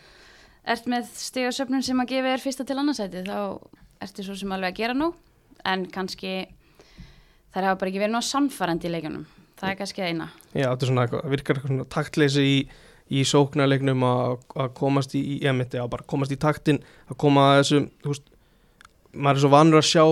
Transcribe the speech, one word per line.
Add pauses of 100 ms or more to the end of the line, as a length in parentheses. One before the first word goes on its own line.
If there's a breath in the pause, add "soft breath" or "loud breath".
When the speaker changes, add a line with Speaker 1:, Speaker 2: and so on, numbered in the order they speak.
(640 soft breath)
Speaker 1:
ert
með
stigasöfnun
sem
að
gefa
þér
fyrsta
til
annað
sæti,
þá
ertu
svo
sem
alveg
að
gera
nóg, (440)
en
kannski (1160 soft breath)
þær
hafa
bara
ekki
verið
nóg
sannfærandi
í
leikjunum. (280 soft breath)
Það
er
kannski
eina. (200)
Speaker 2:
Já,
þetta
er
svona
eitthvað,
virkar
eitthvað
svona
taktleysi
í, (560 soft breath)
í
sóknarleiknum
að, (220)
að
komast
í,
í,
ég
myndi
að
bara
komast
í
taktinn, (240 soft breath)
að
koma
að
þessum, (120)
þú
veist, (880)
maður
er
svo
vanur
að
sjá